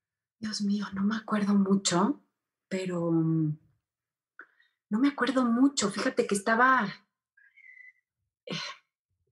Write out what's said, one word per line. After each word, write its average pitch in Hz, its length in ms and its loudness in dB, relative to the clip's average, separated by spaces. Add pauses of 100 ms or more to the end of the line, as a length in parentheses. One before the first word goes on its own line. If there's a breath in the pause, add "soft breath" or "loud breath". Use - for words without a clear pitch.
(400)
Dios 214 220 -8
mío, 202 320 -2
no 196 100 -4
me 214 120 0
acuerdo 208 400 -2
mucho, 196 680 2 (480)
pero, 180 420 -4
mm, 160 460 0 (1300 loud breath)
no 208 100 -2
me 277 100 4
acuerdo 247 360 0
mucho. 233 460 2
Fíjate 190 360 -2
que 196 80 0
estaba, 233 520 2 (1600 loud breath)
eh, - 100 -10 (760 loud breath)